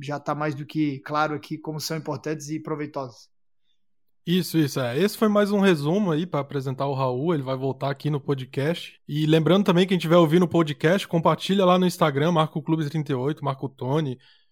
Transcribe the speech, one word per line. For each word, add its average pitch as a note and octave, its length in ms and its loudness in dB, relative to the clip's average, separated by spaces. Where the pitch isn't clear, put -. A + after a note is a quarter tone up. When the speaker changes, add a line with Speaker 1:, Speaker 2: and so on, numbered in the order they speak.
Speaker 1:
já C#3+ 180 -6
tá D3 160 -4
mais D3+ 180 -2
do C#3+ 120 -10
que D3 340 -4
claro D3+ 360 -2
aqui D3 220 -10
como D#3 220 -10
são D#3+ 160 -6
importantes D3+ 540 -8
e D#3 100 -6
proveitosas. D3 720 -10
Speaker 2:
Isso, E3+ 320 0
isso, D3 220 0
é. B2 180 -4
Esse G3+ 200 0
foi A3 100 2
mais G#3 240 2
um G#3 80 2
resumo F3+ 520 2
aí D#3 140 -2
pra E3+ 140 -4
apresentar C#3 480 -4
o C#3+ 60 -2
Raul, C3+ 400 0
ele C#3 100 -2
vai C3 140 -4
voltar C3+ 340 -4
aqui D3 180 -6
no D3 120 -2
podcast. C#3 880 -4
E D3 180 -2
lembrando D#3+ 400 4
também, F#3 200 4
quem F#3 120 2
tiver E3 180 2
ouvindo E3+ 280 6
o E3+ 40 4
podcast, E3 600 0
compartilha F3 580 2
lá F3+ 120 6
no F#3 80 2
Instagram, D#3 460 0
marca D#3 260 0
o D3 60 -6
Clube D#3+ 260 -2
trinta D3 220 -4
e C#3 40 -2
oito, C#3+ 280 -4
marca C#3 220 -6
o C3+ 40 -6
Tony, C3+ 480 -2